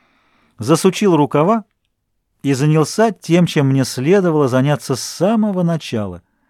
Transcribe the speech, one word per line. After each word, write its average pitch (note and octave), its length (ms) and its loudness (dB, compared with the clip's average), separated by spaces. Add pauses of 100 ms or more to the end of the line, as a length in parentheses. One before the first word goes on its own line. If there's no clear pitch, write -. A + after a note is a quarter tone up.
(580)
засучил E3 580 2
рукава D#3 480 0 (760)
и C#3 100 -2
занялся D#3 580 0
тем, E3+ 360 0
чем D3 220 0
мне C3+ 160 2
следовало D#3 640 0
заняться C3 480 0
с B2 80 -8
самого G3+ 640 -2
начала. A2 580 -6 (280)